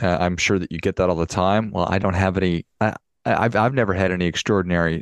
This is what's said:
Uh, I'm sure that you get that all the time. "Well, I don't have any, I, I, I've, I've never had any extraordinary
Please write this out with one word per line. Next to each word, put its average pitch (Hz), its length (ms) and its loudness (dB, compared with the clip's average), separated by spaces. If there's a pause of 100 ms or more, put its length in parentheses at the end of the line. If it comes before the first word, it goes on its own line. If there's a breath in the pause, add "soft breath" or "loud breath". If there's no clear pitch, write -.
Uh, 87 180 2
I'm 90 160 0
sure 98 220 0
that 87 120 -6
you 82 80 -6
get 95 180 -2
that 92 120 2
all 87 80 0
the 82 80 0
time. 101 460 0
"Well, 90 180 -2
I 90 100 0
don't 101 140 0
have 95 240 0
any, 90 300 0 (160)
I, 107 120 0 (300)
I, 104 200 0
I've, 117 120 0
I've 120 180 2
never 104 200 0
had 92 180 0
any 90 140 0
extraordinary 87 760 0